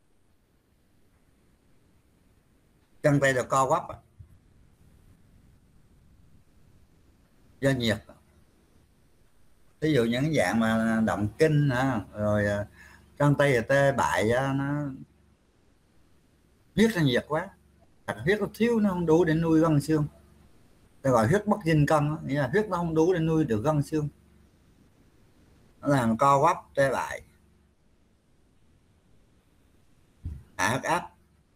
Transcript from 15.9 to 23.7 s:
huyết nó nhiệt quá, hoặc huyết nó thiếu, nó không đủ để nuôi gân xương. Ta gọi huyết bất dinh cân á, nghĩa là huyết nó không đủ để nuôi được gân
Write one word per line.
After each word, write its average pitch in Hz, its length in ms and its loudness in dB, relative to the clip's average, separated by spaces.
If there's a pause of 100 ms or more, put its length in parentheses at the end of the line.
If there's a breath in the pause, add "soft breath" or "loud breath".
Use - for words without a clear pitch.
huyết 220 180 4
nó 170 60 0
nhiệt 123 260 2
quá, 165 200 -4 (580)
hoặc - 180 -8
huyết 202 160 0
nó 202 140 -2
thiếu, 226 260 0
nó 208 100 2
không 175 160 -4
đủ 160 180 4
để 156 100 0
nuôi 160 260 2
gân 156 200 4
xương. 151 260 0 (960)
Ta 135 80 0
gọi 113 160 2
huyết 202 200 0
bất 208 180 0
dinh 156 220 2
cân 147 240 2
á, 156 140 -4
nghĩa 139 160 -4
là 127 80 -2
huyết 208 200 -2
nó 185 80 -4
không 170 180 -4
đủ 160 180 2
để 170 80 0
nuôi 160 240 0
được 110 200 -2
gân 151 180 0